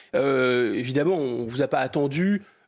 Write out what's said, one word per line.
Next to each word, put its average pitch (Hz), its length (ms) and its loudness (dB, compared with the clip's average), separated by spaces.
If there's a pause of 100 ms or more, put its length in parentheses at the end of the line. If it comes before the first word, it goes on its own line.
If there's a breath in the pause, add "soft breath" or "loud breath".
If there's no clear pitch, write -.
(160 loud breath)
euh, 127 600 2
évidemment, 139 400 0
on 123 300 -4
vous 123 180 -2
a 127 40 0
pas 139 120 0
attendu, 151 640 0 (240 loud breath)